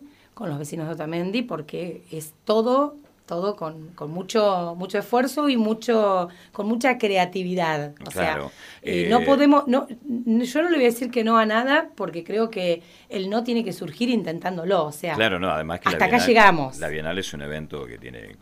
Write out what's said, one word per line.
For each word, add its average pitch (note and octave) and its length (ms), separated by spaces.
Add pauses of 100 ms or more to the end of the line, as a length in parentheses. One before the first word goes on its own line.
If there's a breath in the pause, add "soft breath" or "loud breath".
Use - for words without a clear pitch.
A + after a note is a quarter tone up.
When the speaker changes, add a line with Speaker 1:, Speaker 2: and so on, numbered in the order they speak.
(340 loud breath)
Speaker 1:
con - 160
los C#3+ 100
vecinos D#3 280
de E3 60
Otamendi F3 500
porque E3 680
es D#3+ 220 (100)
todo, B3+ 520 (320)
todo F#3+ 280
con, D#3 340
con D3 220
mucho, F#3 640
mucho F#3 200
esfuerzo B3 500
y C4 100
mucho, G#3+ 720 (240 loud breath)
con G#3 160
mucha A#3+ 300
creatividad. F3+ 1040
O - 80
Speaker 2:
Claro. D#3 400
Speaker 1:
sea, - 20 (300 loud breath)
eh, F3+ 280
no A#3 120
Speaker 2:
Eh, - 40
Speaker 1:
podemos, C#4+ 420
no, B3 200 (220)
n-, A#3 340
yo C4+ 200
no F4+ 80
le D#4+ 60
voy B3+ 100
a - 20
decir A#3+ 220
que A#3 120
no A3+ 140
a A3 80
nada C4+ 500
porque E3+ 280
creo A3 260
que F3+ 320 (280 loud breath)
el F#3+ 200
no A3+ 140
tiene A#3 200
que F#3 100
surgir F3+ 360
intentándolo, F3 760
o D3+ 60
sea, E3 220
Speaker 2:
Claro, A2 260
no, F2+ 120
además D#2 300
que - 80
la - 20
Speaker 1:
hasta F2 140
acá F#3 120
Speaker 2:
Bienal, - 100
Speaker 1:
llegamos. F#3+ 520
Speaker 2:
la D#2+ 100
Bienal D#2 300
es F2+ 140
un C#2+ 100
evento D2 420
que A#1 140
tiene A1 420